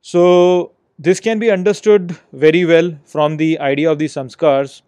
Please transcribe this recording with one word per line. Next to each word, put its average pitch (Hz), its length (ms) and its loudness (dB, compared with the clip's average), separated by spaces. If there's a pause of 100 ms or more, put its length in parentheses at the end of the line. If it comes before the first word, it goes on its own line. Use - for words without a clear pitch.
So 180 680 2 (280)
this 170 200 -2
can 226 200 -4
be 226 120 0
understood 190 640 0 (160)
very 160 320 2
well 165 400 0
from 151 320 -4
the 160 220 -2
idea 143 320 -2
of 147 80 -2
the 156 60 -4
samskars. 139 840 -4